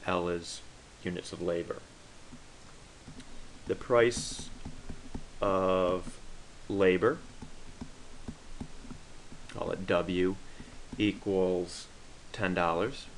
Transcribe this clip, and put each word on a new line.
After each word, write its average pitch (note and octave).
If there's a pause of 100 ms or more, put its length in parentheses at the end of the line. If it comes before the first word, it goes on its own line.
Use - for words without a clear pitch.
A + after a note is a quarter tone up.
L F2+
is F2 (440)
units F2
of -
labor. E2+ (1900)
The -
price - (880)
of F#2 (500)
labor, G2 (2250)
call -
it F#2+
W, F2+ (640)
equals F#2 (460)
ten F#2
dollars. F2+ (120)